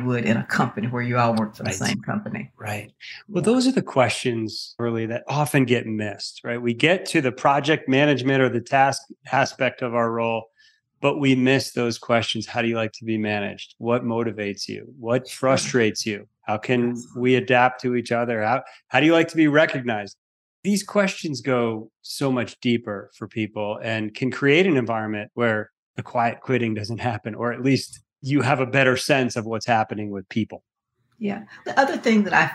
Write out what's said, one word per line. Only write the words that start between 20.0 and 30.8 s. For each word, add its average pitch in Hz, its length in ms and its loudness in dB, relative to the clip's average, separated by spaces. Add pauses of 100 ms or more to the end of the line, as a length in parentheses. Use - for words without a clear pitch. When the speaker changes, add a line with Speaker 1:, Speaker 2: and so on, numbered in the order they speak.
Speaker 2:
These 196 200 0
questions 185 580 -2
go 117 500 0 (100)
so - 300 -4
much 120 280 -4
deeper 117 560 -2
for 110 120 -12
people 107 560 -6
and 110 320 -4
can 127 160 -2
create 147 340 4
an 165 120 4
environment 107 580 -2
where 110 360 0 (240)
the - 80 -10
quiet 117 380 -2
quitting 117 320 0
doesn't 107 260 -6
happen, 107 360 -6
or 117 180 -4
at 120 100 -10
least 131 360 0 (220)
you 139 200 0
have 127 180 2
a 131 60 2
better 127 320 2
sense 131 380 0
of 113 100 -4
what's 110 220 -4
happening 110 420 0
with 95 200 -8
people. - 340 -4 (560)